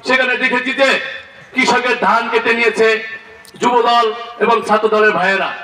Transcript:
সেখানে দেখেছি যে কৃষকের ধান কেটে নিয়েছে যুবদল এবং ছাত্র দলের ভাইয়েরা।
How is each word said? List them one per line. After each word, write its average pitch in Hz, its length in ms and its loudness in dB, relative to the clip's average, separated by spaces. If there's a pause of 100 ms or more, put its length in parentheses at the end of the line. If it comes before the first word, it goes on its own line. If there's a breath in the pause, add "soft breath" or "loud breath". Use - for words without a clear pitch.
সেখানে 254 340 0
দেখেছি 247 360 -2
যে 269 160 2 (640)
কৃষকের 247 480 0
ধান 214 280 2
কেটে 226 240 0
নিয়েছে 226 340 2 (720)
যুবদল 240 460 2 (340)
এবং 226 160 2 (120)
ছাত্র 214 220 2
দলের 214 280 4
ভাইয়েরা। 185 320 0 (140)